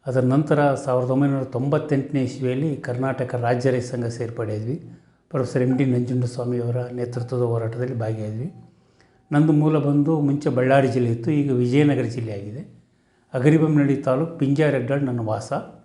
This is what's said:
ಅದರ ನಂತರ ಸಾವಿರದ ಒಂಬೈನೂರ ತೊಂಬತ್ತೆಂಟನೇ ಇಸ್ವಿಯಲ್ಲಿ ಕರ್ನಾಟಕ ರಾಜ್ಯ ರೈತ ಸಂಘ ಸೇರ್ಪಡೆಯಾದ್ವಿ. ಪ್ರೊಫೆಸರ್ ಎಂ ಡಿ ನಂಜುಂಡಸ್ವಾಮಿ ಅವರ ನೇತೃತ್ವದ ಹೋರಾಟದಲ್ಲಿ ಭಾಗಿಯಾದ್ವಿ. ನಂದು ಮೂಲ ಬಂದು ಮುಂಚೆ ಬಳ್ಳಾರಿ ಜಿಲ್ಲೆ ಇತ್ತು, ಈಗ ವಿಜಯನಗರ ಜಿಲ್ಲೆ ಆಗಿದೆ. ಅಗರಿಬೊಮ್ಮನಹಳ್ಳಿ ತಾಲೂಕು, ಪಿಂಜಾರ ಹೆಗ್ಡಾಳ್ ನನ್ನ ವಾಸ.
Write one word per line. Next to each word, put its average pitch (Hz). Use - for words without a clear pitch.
ಅದರ 127
ನಂತರ 143
ಸಾವಿರದ 127
ಒಂಬೈನೂರ 135
ತೊಂಬತ್ತೆಂಟನೇ 139
ಇಸ್ವಿಯಲ್ಲಿ 131
ಕರ್ನಾಟಕ 127
ರಾಜ್ಯ 123
ರೈತ 123
ಸಂಘ 120
ಸೇರ್ಪಡೆಯಾದ್ವಿ. 113
ಪ್ರೊಫೆಸರ್ 131
ಎಂ 127
ಡಿ 135
ನಂಜುಂಡಸ್ವಾಮಿ 123
ಅವರ 120
ನೇತೃತ್ವದ 123
ಹೋರಾಟದಲ್ಲಿ 117
ಭಾಗಿಯಾದ್ವಿ. 110
ನಂದು 156
ಮೂಲ 151
ಬಂದು 147
ಮುಂಚೆ 143
ಬಳ್ಳಾರಿ 131
ಜಿಲ್ಲೆ 120
ಇತ್ತು, 117
ಈಗ 143
ವಿಜಯನಗರ 127
ಜಿಲ್ಲೆ 113
ಆಗಿದೆ. 104
ಅಗರಿಬೊಮ್ಮನಹಳ್ಳಿ 147
ತಾಲೂಕು, 135
ಪಿಂಜಾರ 143
ಹೆಗ್ಡಾಳ್ 135
ನನ್ನ 123
ವಾಸ. 110